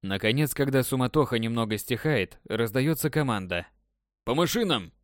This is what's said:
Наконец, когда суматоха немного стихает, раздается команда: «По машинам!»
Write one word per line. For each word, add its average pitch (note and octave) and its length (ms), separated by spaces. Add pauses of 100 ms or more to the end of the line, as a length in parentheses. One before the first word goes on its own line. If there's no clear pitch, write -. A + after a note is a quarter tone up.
Наконец, A2 520
когда C3+ 300
суматоха B2+ 540
немного A2+ 400
стихает, A#2 600 (100)
раздается B2+ 640
команда: G2 560 (580)
«По A#2+ 100
машинам!» E3 580 (120)